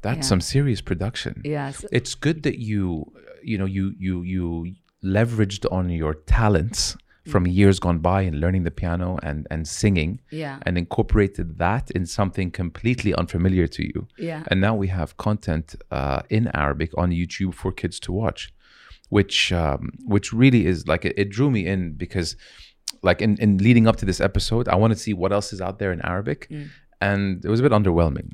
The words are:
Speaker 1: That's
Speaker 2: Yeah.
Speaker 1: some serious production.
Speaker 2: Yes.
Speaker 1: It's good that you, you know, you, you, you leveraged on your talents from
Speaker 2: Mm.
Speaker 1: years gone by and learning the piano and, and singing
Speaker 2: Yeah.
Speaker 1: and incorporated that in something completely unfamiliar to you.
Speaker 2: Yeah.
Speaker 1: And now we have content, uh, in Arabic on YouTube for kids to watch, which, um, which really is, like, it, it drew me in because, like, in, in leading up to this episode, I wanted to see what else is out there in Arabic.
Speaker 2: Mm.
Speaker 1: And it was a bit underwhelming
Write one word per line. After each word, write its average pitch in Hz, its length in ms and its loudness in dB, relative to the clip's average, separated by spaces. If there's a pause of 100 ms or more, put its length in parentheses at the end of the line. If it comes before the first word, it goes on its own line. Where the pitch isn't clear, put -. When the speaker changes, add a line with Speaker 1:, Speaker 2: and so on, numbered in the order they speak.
Speaker 1:
That's 117 160 -2
Speaker 2:
Yeah. - 140 -2
Speaker 1:
some 90 100 4
serious 135 400 0
production. - 640 -6
Speaker 2:
Yes. 143 400 -6 (120)
Speaker 1:
It's - 180 -2
good 156 280 -2
that 120 160 -2
you, 95 460 -2 (360)
you 107 160 -4
know, 95 80 0 (120)
you, 98 200 -2
you, 92 260 -4
you 87 520 -4 (280)
leveraged 104 680 0
on 90 180 0
your 80 240 0
talents 104 840 0 (360)
from 90 120 4
Speaker 2:
Mm. 87 100 2
Speaker 1:
years 98 240 8
gone 87 200 2
by 90 220 2
and 80 180 0
learning 90 260 2
the 82 160 -4
piano 90 420 -2
and, 76 260 -6
and 80 180 -6
singing 90 440 2 (180)
Speaker 2:
Yeah. 147 360 -10
Speaker 1:
and 87 120 0
incorporated 95 800 0
that 101 400 0
in 90 80 -2
something 92 460 -2
completely 104 640 -2
unfamiliar 87 500 2 (120)
to 80 60 -6
you. - 240 -6 (120)
Speaker 2:
Yeah. 160 300 -8
Speaker 1:
And 95 120 2
now 110 140 2
we 98 140 -2 (100)
have - 180 -6
content, 90 580 -4 (140)
uh, 67 400 -2
in 110 140 2 (100)
Arabic 73 380 -2 (100)
on 90 100 2
YouTube 87 440 -2
for 95 160 -4
kids - 300 -6
to - 100 -6
watch, 101 420 -4 (560)
which, - 420 2
um, 73 300 0 (320)
which 98 200 2
really 117 340 6
is, 85 200 0
like, 82 160 0
it, 95 140 -2
it 101 140 0
drew 127 180 0
me 104 160 0
in 90 280 -2
because, 82 420 -4 (680)
like, 90 220 4
in, 107 140 4
in 104 200 4
leading 113 300 6
up 113 100 4
to - 80 -6
this 92 160 0
episode, 113 460 0
I - 80 2
wanted 110 200 4
to - 60 -12
see 107 120 -4
what 92 200 -2
else 101 180 -2
is 92 100 -10
out 98 180 -6
there 98 120 -2
in 85 100 -4
Arabic. 101 500 -4
Speaker 2:
Mm. 147 160 -12 (340)
Speaker 1:
And 98 420 -2
it - 60 -4
was 113 100 2
a 127 40 2
bit 135 80 6
underwhelming 85 640 4